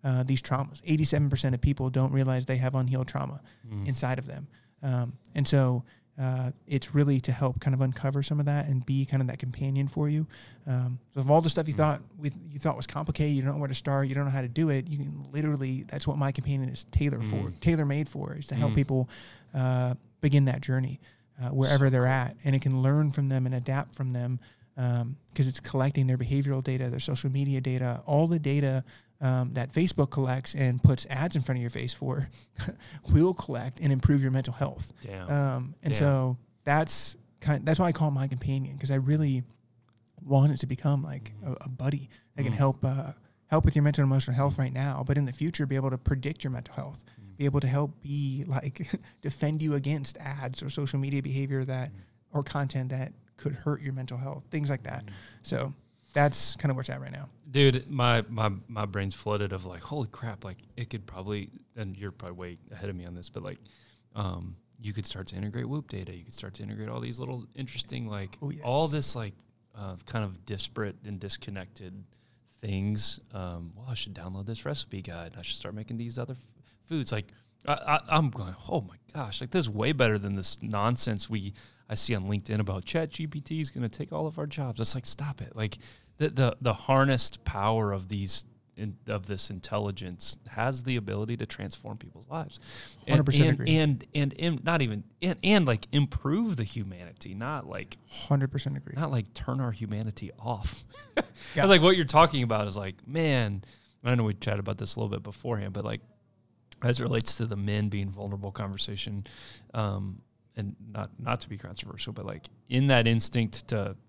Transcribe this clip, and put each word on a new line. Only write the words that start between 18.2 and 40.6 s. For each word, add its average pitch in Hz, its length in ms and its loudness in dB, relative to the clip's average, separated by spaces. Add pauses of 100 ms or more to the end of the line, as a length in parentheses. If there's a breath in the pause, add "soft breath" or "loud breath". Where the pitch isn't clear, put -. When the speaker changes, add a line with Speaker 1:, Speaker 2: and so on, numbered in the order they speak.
Speaker 1:
is 147 120 -10
to 139 80 -4
help 113 180 4
Speaker 2:
Mm. - 20 4
Speaker 1:
people, 131 340 2 (440 loud breath)
uh, 127 420 2 (240)
begin 143 260 6
that 127 160 2
journey, 131 380 -2 (420 soft breath)
uh, 123 80 -4
wherever 135 380 4
Speaker 2:
So - 40 8
Speaker 1:
they're 127 100 4
Speaker 2:
cool. 123 80 6
Speaker 1:
at, 127 340 2
and 139 120 4
it 131 60 2
can 131 220 2
learn 147 280 4
from 139 180 2
them 131 180 2
and 127 80 0
adapt 135 400 -2
from 131 180 -4
them, 123 260 -2 (380 loud breath)
um, 120 380 0 (180)
'cause 135 140 2
it's 131 140 -4
collecting 139 460 2
their 127 120 2
behavioral 135 440 0
data, 131 260 -2
their 127 100 -2
social 135 320 -2
media 139 300 0
data, 127 440 -2
all 156 220 6
the 170 120 2
data, 139 440 2 (380 loud breath)
um, 127 320 2
that 120 180 -2
Facebook 156 380 2
collects 131 460 -2
and 127 260 2
puts 131 240 8
ads 151 300 0
in 139 80 2
front 127 160 0
of - 20 -4
your 120 80 -2
face 120 240 -4
for, 135 340 -2 (300 loud breath)
<laughs> - 520 -10
will 165 260 8
collect 127 440 -6
and 151 140 4
improve 139 280 4
your 135 100 2
mental 131 220 0
health. - 400 -6 (100)
Speaker 2:
Damn. 95 260 -10
Speaker 1:
Um, 139 540 0
and - 100 0
Speaker 2:
Damn. 107 60 2
Speaker 1:
so 131 380 4 (260)
that's 156 520 2 (240)
kind, 147 260 0
that's 156 140 4
why 185 80 6
I 170 40 4
call 156 180 2
it - 40 0
My 135 140 0
Companion, 135 500 -2
'cause 139 140 -2
I 135 40 2
really 135 480 2 (800)
want 139 300 6
it - 40 -2
to 131 100 -2